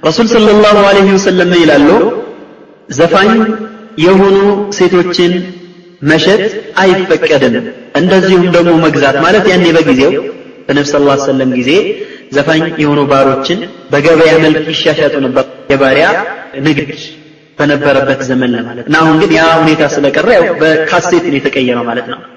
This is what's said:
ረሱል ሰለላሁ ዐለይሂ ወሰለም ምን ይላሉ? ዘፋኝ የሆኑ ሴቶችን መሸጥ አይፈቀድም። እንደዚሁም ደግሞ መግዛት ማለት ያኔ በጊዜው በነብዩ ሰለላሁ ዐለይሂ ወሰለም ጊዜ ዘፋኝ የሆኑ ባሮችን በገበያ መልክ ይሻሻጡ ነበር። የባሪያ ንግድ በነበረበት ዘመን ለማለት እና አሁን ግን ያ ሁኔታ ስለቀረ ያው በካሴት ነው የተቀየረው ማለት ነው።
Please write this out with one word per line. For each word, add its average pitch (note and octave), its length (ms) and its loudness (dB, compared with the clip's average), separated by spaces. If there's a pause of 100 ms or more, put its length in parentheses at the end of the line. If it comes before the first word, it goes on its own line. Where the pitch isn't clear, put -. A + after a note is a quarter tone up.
ረሱል E3 260 0
ሰለላሁ G#3 520 4
ዐለይሂ G3 300 4
ወሰለም F#3 380 0
ምን F3 120 2
ይላሉ? D3 280 4 (1000)
ዘፋኝ E3+ 420 2 (680)
የሆኑ F#3+ 380 4 (360)
ሴቶችን F3+ 600 0 (720)
መሸጥ D#3+ 380 2 (380)
አይፈቀድም። D#3+ 760 0 (420)
እንደዚሁም F#3 540 2
ደግሞ E3+ 280 2
መግዛት D3+ 420 0
ማለት F#3+ 260 2
ያኔ F3+ 260 2
በጊዜው D3+ 400 2 (500)
በነብዩ C#3+ 240 -2
ሰለላሁ C#3+ 260 0
ዐለይሂ C#3 120 -2
ወሰለም C3 300 -2
ጊዜ B2 160 -2 (600)
ዘፋኝ D#3 300 0 (160)
የሆኑ D3 280 0
ባሮችን C3+ 520 0 (300)
በገበያ D#3 520 2
መልክ D#3 280 0
ይሻሻጡ D#3 520 -2
ነበር። C3 240 -2 (240)
የባሪያ C3+ 380 2 (500)
ንግድ D3 340 -2 (640)
በነበረበት C#3 680 0
ዘመን B2+ 300 -2
ለማለት - 340 -8
እና D#3 120 0
አሁን D#3+ 200 2
ግን D#3+ 140 0
ያ D#3+ 100 2 (120)
ሁኔታ D#3 340 2
ስለቀረ D3 460 -2
ያው F3 120 2 (100)
በካሴት D#3+ 680 0
ነው D3+ 120 -2
የተቀየረው B2+ 480 -4
ማለት A#2+ 240 -6
ነው። B2+ 120 -12 (160)